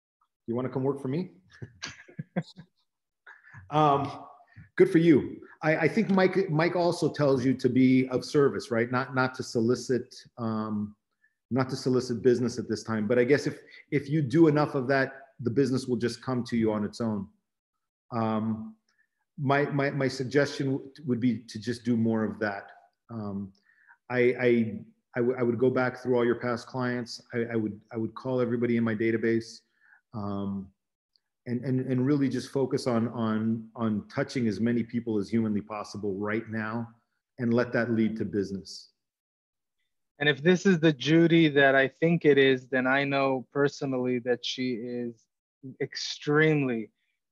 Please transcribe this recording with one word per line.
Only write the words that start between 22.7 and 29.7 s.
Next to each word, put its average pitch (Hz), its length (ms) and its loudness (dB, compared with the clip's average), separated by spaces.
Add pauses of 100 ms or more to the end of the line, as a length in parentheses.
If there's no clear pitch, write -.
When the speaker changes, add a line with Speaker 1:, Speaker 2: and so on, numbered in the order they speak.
Speaker 1:
Um, 101 420 -8 (580)
I, 123 100 0
I, 120 540 2 (420)
I, 127 40 0
w-, 123 180 0
I 127 60 -2
would 117 160 0
go 127 100 4
back 127 320 -2
through 127 140 0
all 120 100 2
your 117 100 0
past 117 320 -6
clients. 123 540 -6 (120)
I, 123 60 -4 (140)
I - 20 -4
would, 107 240 -4 (140)
I 120 40 -8
would 113 180 -6
call 127 240 -4
everybody 120 380 0
in 117 60 0
my 113 120 0
database, 113 640 0 (540)